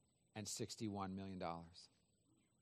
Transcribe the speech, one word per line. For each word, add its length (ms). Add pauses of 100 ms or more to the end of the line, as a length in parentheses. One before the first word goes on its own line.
(380)
and 100
sixty-one 720
million 200
dollars. 520 (720)